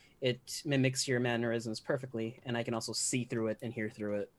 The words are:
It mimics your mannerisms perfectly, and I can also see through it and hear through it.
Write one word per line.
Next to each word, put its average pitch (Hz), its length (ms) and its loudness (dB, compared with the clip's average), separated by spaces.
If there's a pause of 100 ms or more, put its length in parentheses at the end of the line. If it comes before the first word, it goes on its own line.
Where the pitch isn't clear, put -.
(220)
It - 440 -2
mimics 131 420 4
your 123 120 4
mannerisms 117 600 2
perfectly, 123 640 -4
and 120 140 -2
I 117 60 0
can 123 100 -2
also 113 200 -4
see - 320 0
through 113 240 0
it 107 120 -4
and 113 100 -6
hear 110 180 -2
through 104 260 -4
it. 101 240 -4